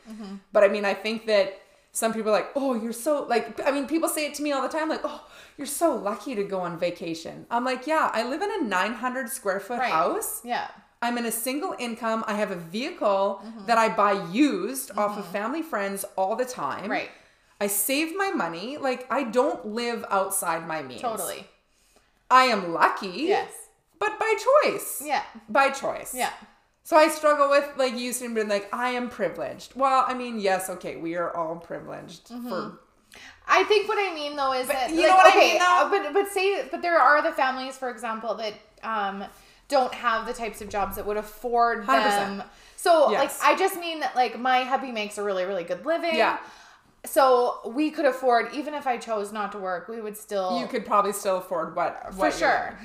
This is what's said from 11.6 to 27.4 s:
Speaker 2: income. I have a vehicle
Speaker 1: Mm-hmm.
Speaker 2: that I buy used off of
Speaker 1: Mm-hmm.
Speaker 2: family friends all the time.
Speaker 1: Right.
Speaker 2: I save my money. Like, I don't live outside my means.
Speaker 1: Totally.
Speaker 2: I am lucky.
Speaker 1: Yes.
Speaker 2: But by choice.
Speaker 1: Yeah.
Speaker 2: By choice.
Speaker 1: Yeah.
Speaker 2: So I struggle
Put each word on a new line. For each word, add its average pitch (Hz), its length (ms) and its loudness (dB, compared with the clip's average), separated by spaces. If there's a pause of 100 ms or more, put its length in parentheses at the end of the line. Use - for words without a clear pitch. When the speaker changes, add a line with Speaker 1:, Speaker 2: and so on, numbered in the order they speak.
Speaker 2:
income. 226 500 -4
I 208 60 -2
have 208 160 -2
a 190 60 -4
vehicle 202 880 -2
Speaker 1:
Mm-hmm. 220 220 -14
Speaker 2:
that 226 120 4
I 226 100 6
buy 202 240 4 (180)
used 240 680 0
off 208 220 0
of 202 60 -10
Speaker 1:
Mm-hmm. 170 80 -12
Speaker 2:
family 233 300 -4
friends 202 420 -4 (120)
all 190 200 0
the 254 80 -2
time. 143 460 -6
Speaker 1:
Right. 180 200 -4 (500)
Speaker 2:
I 208 80 0
save 294 480 0
my 392 140 0
money. 202 460 -4
Like, 254 340 -4
I 262 140 0
don't 247 420 0
live 226 440 -4
outside 190 580 -2
my 156 140 -6
means. 123 180 -12
Speaker 1:
Totally. 196 460 -6 (840)
Speaker 2:
I 254 140 8
am 202 280 2
lucky. 247 560 2
Speaker 1:
Yes. - 220 0 (480)
Speaker 2:
But 427 220 -2
by 440 140 2 (280)
choice. - 420 -2
Speaker 1:
Yeah. 277 180 0 (260)
Speaker 2:
By 269 220 4
choice. - 440 -6
Speaker 1:
Yeah. 240 160 -2 (540)
Speaker 2:
So 302 120 2
I 311 120 10
struggle 294 420 2